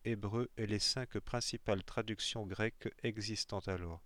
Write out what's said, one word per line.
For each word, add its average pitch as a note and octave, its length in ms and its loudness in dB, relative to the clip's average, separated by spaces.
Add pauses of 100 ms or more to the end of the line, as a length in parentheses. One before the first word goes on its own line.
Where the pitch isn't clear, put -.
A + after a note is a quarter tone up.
hébreu A2+ 540 0
et A2 100 0
les G#2 120 2
cinq - 400 2
principales A2+ 640 0
traductions A2 640 -2
grecques G#2+ 480 0 (100)
existant G#2+ 560 0
alors. F2 460 -2